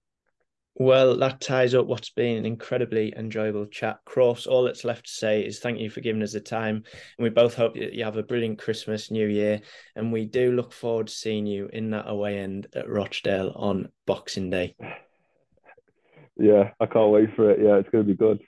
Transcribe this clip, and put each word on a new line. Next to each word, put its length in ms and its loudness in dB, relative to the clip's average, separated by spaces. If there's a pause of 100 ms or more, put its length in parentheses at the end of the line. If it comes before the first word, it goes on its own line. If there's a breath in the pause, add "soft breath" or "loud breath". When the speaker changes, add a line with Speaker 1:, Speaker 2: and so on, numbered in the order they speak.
(760)
Speaker 1:
Well, 440 6
that 200 -2
ties 360 2
up 100 4
what's 240 -6
been 260 -2
an 100 -4
incredibly 720 -4
enjoyable 520 -6
chat. 360 -8
Cross, 440 0
all 160 4
that's 200 -4
left 220 -6
to 60 -16
say 340 0
is 140 -10
thank 200 -6
you 100 -6
for 120 -12
giving 220 -2
us 100 -6
the 80 -8
time, 340 -4
and 480 -10
we 60 0
both 260 4
hope 200 0
that 180 -8
you 100 -6
have 140 -6
a 60 -4
brilliant 360 -4
Christmas, 520 -6
New 160 0
Year, 340 0 (340 loud breath)
and 160 -4
we 140 -2
do 260 0
look 220 -2
forward 340 -4
to 60 -14
seeing 320 -4
you 260 -6
in 200 -6
that 180 -6
away 300 -4
end 360 -8
at 140 -8
Rochdale 680 -2
on 320 -2 (180)
Boxing 440 -4
Day. 260 -4 (1600 loud breath)
Speaker 2:
Yeah, 400 6
I 60 2
can't 260 4
wait 240 4
for 160 4
it. 100 4
Yeah, 160 6
it's 120 0
gonna 140 2
be 120 2
good. 320 4